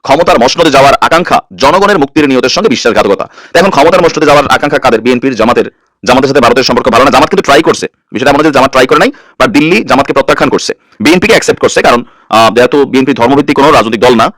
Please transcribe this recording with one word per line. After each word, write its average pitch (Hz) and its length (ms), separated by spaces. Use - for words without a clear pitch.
ক্ষমতার 156 380
মসনদে 160 300
যাওয়ার 135 240
আকাঙ্ক্ষা 147 460
জনগণের 185 420
মুক্তির 147 300
নিয়তের 127 200
সঙ্গে 185 200
বিশ্বাসঘাতকতা। 104 600
তো - 60
এখন 190 120
ক্ষমতার 170 320
মসনদে 156 240
যাওয়ার 143 200
আকাঙ্ক্ষা 139 320
কাদের? 117 220
বিএনপির, 123 340
জামাতের। 113 300
জামাতের 131 220
সাথে 139 120
ভারতের 123 240
সম্পর্ক 127 240
ভালো 120 160
না, 139 60
জামাত 131 200
কিন্তু 190 120
ট্রাই 143 200
করছে, 156 240
বিষয়টা 127 180
এমন 147 140
যে 156 60
জামাত 135 200
ট্রাই 131 160
করে 226 120
নাই, 233 140
বা 131 80
দিল্লি 156 380
জামাতকে 131 280
প্রত্যাখ্যান 139 360
করছে, - 260
বিএনপি-কে 180 320
অ্যাকসেপ্ট 147 280
করছে, - 220
কারণ, 120 220
আহ, 110 260
যেহেতু 127 300
বিএনপি 131 280
ধর্মভিত্তিক 135 440
কোনো 143 160
রাজনৈতিক 113 280
দল 123 140
না 117 240